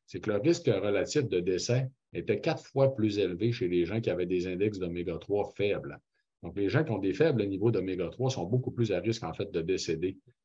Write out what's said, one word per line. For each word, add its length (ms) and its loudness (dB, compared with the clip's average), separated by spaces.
C'est 140 -10
que 100 -2
le 80 2
risque 280 2
relatif 640 2
de 100 0
décès 500 0
était 280 -2
quatre 240 -2
fois 320 2
plus 220 2
élevé 340 2
chez 160 -2
les 160 4
gens 160 -2
qui 100 0
avaient 160 0
des 220 0
index 300 0
d'oméga 400 -4
trois 380 -2
faibles. 420 -2
Donc, 140 -10
les 120 0
gens 140 2
qui 80 -2
ont 80 0
des 140 0
faibles 320 2
niveaux 260 2
d'oméga 400 -2
trois 180 -2
sont 160 -2
beaucoup 280 0
plus 180 0
à 80 2
risque, 240 -2
en 120 -6
fait, 180 -6
de 80 0
décéder, 560 -2